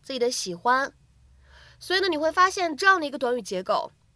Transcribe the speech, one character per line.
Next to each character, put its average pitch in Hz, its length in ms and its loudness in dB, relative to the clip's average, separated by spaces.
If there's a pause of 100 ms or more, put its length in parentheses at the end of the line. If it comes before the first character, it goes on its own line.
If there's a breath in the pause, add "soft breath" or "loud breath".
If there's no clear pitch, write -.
自 - 100 -12
己 254 60 -6
的 240 140 0
喜 - 200 -6
欢。 254 400 0 (840 soft breath)
所 - 180 -2
以 392 40 2
呢， 381 80 0
你 311 100 0
会 311 140 0
发 370 180 4
现 339 260 -2
这 381 80 -4
样 392 140 6
的 302 80 -2
一 277 40 -6
个 277 60 -6
短 247 200 0
语 240 40 -4
结 190 220 -6
构： - 300 -2 (240)